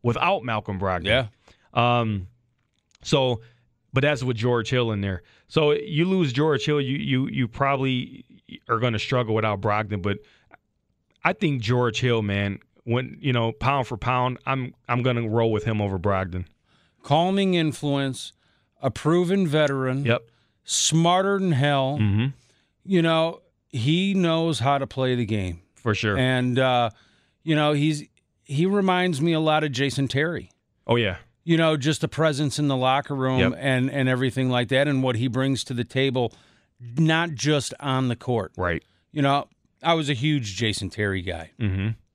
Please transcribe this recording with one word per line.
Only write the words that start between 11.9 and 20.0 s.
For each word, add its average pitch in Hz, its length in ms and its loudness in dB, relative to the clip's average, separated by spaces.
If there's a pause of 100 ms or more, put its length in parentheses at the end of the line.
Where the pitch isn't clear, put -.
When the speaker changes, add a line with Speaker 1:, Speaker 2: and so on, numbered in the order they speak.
Speaker 1:
Hill, 120 200 0
man, 101 380 -2 (240)
when, 123 380 -4
you 139 100 -2
know, 113 220 0
pound 135 340 -2
for 120 80 -8
pound, 123 500 -2
I'm, 131 280 -6 (160)
I'm 120 140 0
gonna 117 260 0
roll 113 240 2
with 104 100 -2
him 110 180 -2
over 98 160 -2
Brogdon. 92 480 -2 (580)
Speaker 2:
Calming 185 500 2
influence, 139 800 -2 (480)
a 135 100 0
proven 175 560 2
veteran. 139 560 0